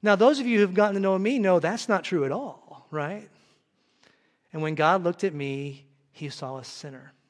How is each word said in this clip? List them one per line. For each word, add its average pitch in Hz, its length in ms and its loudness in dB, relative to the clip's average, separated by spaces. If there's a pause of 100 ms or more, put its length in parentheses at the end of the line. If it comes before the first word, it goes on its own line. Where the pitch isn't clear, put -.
Now, 208 140 6
those 262 240 6
of 247 80 -2
you 233 120 2
who've 196 140 4
gotten 208 220 4
to 196 60 -2
know 196 160 2
me 226 220 0
know 190 200 4
that's 175 300 -4
not 196 140 0
true 156 220 -2
at 135 60 -4
all, - 600 -12
right? 156 380 -8 (1200)
And 156 80 -8
when 156 140 -4
God 165 280 2
looked 175 200 -4
at 190 100 -2
me, 139 520 -8 (260)
he 147 180 -12
saw 135 280 -12
a 127 60 -14
sinner. 135 500 -18 (160)